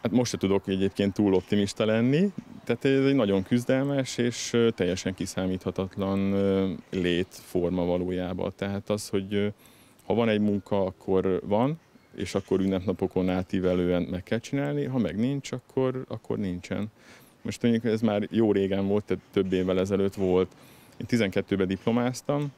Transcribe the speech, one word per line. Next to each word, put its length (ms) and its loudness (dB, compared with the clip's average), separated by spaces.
hát 100 -2
most 200 2
se 60 -4
tudok 300 2
egyébként 460 0
túl 200 4
optimista 520 0
lenni, 460 2
tehát 220 -2
ez 200 4
egy 100 4
nagyon 280 2
küzdelmes 760 0
és, 360 -2
ö, 180 4
teljesen 420 -2
kiszámíthatatlan, 1160 -4
ö, 400 0
létforma 960 -2
valójában. 680 -4
Tehát 340 -6
az, 200 -4
hogy, 240 -4
ö, 140 0
ha 80 -2
van 160 2
egy 100 2
munka, 460 0
akkor 600 0
van, 340 0
és 200 -6
akkor 240 0
ünnepnapokon 680 0
átívelően 720 0
meg 220 -6
kell 160 -4
csinálni, 440 -4
ha 140 -4
meg 180 0
nincs, 360 -2
akkor, 560 -4
akkor 300 -6
nincsen. 500 -4
Most 200 -8
mondjuk 240 2
ez 160 0
már 300 2
jó 200 4
régen 360 2
volt, 160 2
tehát 280 -4
több 220 0
évvel 260 2
ezelőtt 360 0
volt. 360 2
Én 100 -10
tizenkettőben 600 0
diplomáztam 800 -2